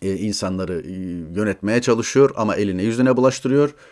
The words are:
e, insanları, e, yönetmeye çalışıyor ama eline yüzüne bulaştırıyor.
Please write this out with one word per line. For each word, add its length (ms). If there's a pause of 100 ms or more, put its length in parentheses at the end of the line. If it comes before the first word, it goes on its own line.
e, 140
insanları, 680
e, 100 (480)
yönetmeye 420
çalışıyor 540
ama 200
eline 280
yüzüne 340
bulaştırıyor. 560 (180)